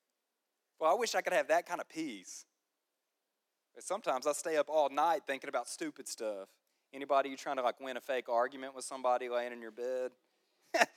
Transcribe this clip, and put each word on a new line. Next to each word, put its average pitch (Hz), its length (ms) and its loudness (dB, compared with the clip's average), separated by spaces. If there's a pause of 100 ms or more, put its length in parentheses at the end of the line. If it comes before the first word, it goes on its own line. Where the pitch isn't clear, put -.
(800)
Well, 156 100 4
I 180 40 6
wish 226 200 0
I 190 60 2
could 180 140 0
have 147 140 2
that 165 180 4
kind 175 160 -4
of - 60 -12
peace. 127 580 -8 (1300)
But 117 100 -18
sometimes 151 420 -2
I 147 60 6
stay 160 240 -2
up 143 120 4
all 147 220 4
night 151 360 2
thinking 135 220 -4
about 131 200 -2
stupid 147 400 -8
stuff. 104 400 -6 (440)
Anybody, 139 380 2
you 135 60 -10
trying 143 200 -6
to, 131 60 0
like, 120 180 0
win 131 160 -6
a 117 40 -8
fake 127 280 -4
argument 131 460 0
with 131 100 -10
somebody 127 440 0
laying 120 240 0
in 120 100 -10
your 113 80 -10
bed? 127 420 -4 (600)
<laughs> - 120 6 (100)